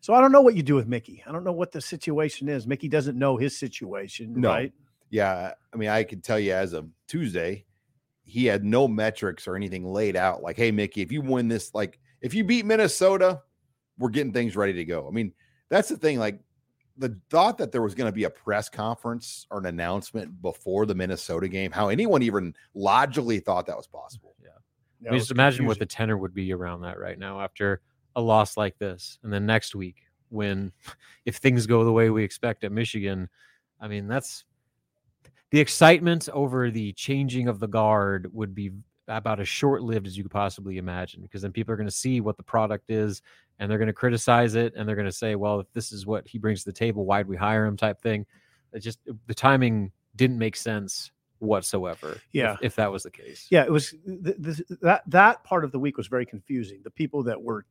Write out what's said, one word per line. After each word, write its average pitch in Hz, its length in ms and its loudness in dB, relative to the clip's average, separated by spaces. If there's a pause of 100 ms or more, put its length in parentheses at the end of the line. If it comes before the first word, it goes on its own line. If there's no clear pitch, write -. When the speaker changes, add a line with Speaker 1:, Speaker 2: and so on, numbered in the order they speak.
Speaker 1:
So 220 120 4
I 247 40 10
don't 269 120 10
know 277 100 12
what 240 140 10
you 165 80 0
do 143 100 4
with 123 140 4
Mickey. 117 400 -6
I - 40 -12
don't 170 120 -8
know 185 80 -4
what 175 200 -4
the 160 100 -8
situation 151 680 -4
is. 131 160 -4
Mickey 139 220 -4
doesn't 139 320 0
know 135 180 2
his 131 200 -2
situation, 110 800 -10
Speaker 2:
No. 123 140 4
Speaker 1:
right? 117 240 0 (380)
Speaker 2:
Yeah. 95 420 0 (180)
I 117 60 -10
mean, 107 120 -2
I 110 140 2
can 98 180 -8
tell 110 180 0
you 98 140 2
as 92 200 0
of 80 160 -8 (180)
Tuesday, 98 580 -4 (580)
he 123 220 -2
had 101 180 2
no 120 240 4
metrics 107 600 -2
or 92 80 -6
anything 92 300 -8
laid 98 300 -2
out. 90 260 0
Like, 85 160 -8
"Hey, 117 140 2
Mickey, 104 320 -2
if - 80 -6
you 151 100 -4
win 127 280 0
this, 110 260 -4
like, 104 240 -4 (200)
if 123 140 -8
you 214 100 0
beat 226 220 0
Minnesota, 190 760 4 (580)
we're 123 100 0
getting 127 240 -2
things 117 220 -2
ready 101 180 2
to 87 120 -4
go." 80 220 -6
I 73 40 -12
mean, 107 220 -4 (360)
that's 202 200 2
the 320 80 -6
thing. 139 200 0
Like, 107 220 -2 (580)
the 120 220 -6 (100)
thought 196 300 4
that 151 120 -4
there 180 120 0
was 101 100 -2
gonna 117 180 -2
be 104 120 -2
a 85 80 0
press 104 380 -4
conference 117 840 -8
or 104 80 -6
an 92 80 -6
announcement 87 720 -6
before 95 460 -2
the 101 80 0
Minnesota 92 520 -4
game, 95 240 -4
how 101 180 -2
anyone 160 340 2
even 98 320 -2 (180)
logically 117 680 2
thought 90 280 -2
that 58 100 -8
was - 100 -14
possible. - 540 -20
Speaker 3:
Yeah. - 60 -20 (520)
Speaker 1:
Yeah, - 100 -12
Speaker 3:
I - 20 0
mean, 127 60 2
Speaker 1:
it - 20 4
Speaker 3:
just 113 100 -4
Speaker 1:
was 123 80 0
Speaker 3:
imagine 139 300 4
what 110 100 2
Speaker 1:
confusing. - 40 -16
Speaker 3:
the 107 40 -2 (220)
tenor 107 100 -2
would 92 160 -8
be 92 200 -4
around 87 280 -8
that 90 180 -10
right 92 200 -10
now 98 220 -10
after 98 400 -2 (320)
a 123 80 -2
loss 107 360 4
like 104 200 -2
this. 92 460 -10
And 107 80 -8
then 101 140 -2
next 110 280 2
week, 92 300 -12 (240)
when, 98 460 -4 (260)
<laughs> - 260 -20
if 117 120 -6
things 123 280 4
go 113 200 6
the 117 80 4
way 113 160 6
we 110 160 2
expect - 400 -4
at 101 60 -6
Michigan, 98 580 -4 (500)
I 110 80 -14
mean, 101 220 -8
that's, - 340 -6 (1080)
the 151 100 6
excitement 165 680 6
over 127 420 -2
the 107 220 -4
changing 127 540 -2
of 107 120 -2
the 110 80 -4
guard 101 680 2
would 107 220 -6
be 101 160 -8 (360)
about 107 340 -4
as 95 80 -4
short-lived 113 580 0
as 95 100 -10
you 101 60 -8
could 92 80 -12
possibly 95 460 -4
imagine, 90 440 -8
because 98 200 -14
then 101 100 -6
people 113 220 -4
are 104 40 -4
gonna 104 140 -6
see 127 300 -2
what 104 160 -2
the - 60 -20
product 107 460 -2
is 107 320 -2 (380)
and 101 100 -6
they're 107 80 0
gonna 107 160 0
criticize 120 600 2
it. 117 200 0
And 107 120 -6
they're 107 80 -2
gonna 101 160 -2
say, 107 240 -2
"Well, 104 240 0
if 95 140 -10
this 117 180 -8
is 98 140 -14
what 107 220 -4
he - 100 -12
brings 104 260 -2
to 101 60 -10
the 95 80 -12
table, 104 280 -2
why'd 98 220 2
we 95 80 -6
hire 107 300 2
him?" 104 120 -2
type 107 240 0
thing. 107 240 -2 (480)
It 110 60 -10
just, 110 200 -12 (280)
the 113 80 -6
timing 120 560 4 (240)
didn't 127 240 2
make 113 160 -2
sense 104 560 -6 (280)
whatsoever. 90 760 -4 (140)
Speaker 1:
Yeah. 120 240 0
Speaker 3:
If, - 60 -14
if 120 160 -4
that 104 140 0
was 98 120 -8
the - 80 -16
case. - 380 -20
Speaker 1:
Yeah, 160 140 8
it 147 80 0
was 151 200 0 (140)
th-, 190 360 -6
th-, 156 200 -8 (200)
that, 175 260 4
that 190 360 6
part 170 220 0
of 131 80 -6
the 135 60 -2
week 139 180 -2
was 107 100 -6
very 123 180 -2
confusing. 104 580 -8
The - 80 -16
people 147 320 -4
that 113 180 -4
were 110 300 -6